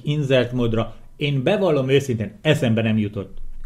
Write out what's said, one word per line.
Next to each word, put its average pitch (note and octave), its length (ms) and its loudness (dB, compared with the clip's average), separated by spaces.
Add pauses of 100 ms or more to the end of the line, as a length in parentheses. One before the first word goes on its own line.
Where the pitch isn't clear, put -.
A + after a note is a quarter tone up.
insert C3+ 480 2
módra. A2+ 440 0 (220)
Én C#3+ 260 -2
bevallom D#3+ 460 2
őszintén, B2 520 0
eszembe B2 400 2
nem A2 160 2
jutott. G2+ 400 -4 (280)